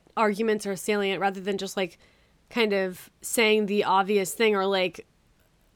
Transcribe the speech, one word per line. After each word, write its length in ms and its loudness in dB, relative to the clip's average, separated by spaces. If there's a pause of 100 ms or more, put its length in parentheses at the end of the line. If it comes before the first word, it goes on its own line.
(160)
arguments 480 0
are 120 -4
salient 440 -2
rather 200 -2
than 180 -4
just, 180 -8
like, 220 -4 (500)
kind 240 0
of 380 -2 (100)
saying 460 2
the 160 0
obvious 500 2
thing 220 2
or, 100 0
like, 420 -2 (680)